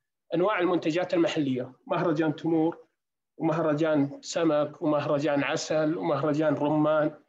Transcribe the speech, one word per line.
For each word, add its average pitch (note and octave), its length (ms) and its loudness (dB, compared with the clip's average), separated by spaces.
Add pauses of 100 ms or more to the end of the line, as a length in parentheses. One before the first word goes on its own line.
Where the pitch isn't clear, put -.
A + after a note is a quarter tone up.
(340)
أنواع F#3 260 2
المنتجات F3 540 0
المحلية، C#3+ 600 0 (140)
مهرجان D#3+ 480 0
تمور E3 520 0 (500)
ومهرجان D3+ 840 0
سمك D3+ 600 0
ومهرجان D3 600 0
عسل D#3 540 -2
ومهرجان D3+ 560 0
رمان D3+ 760 2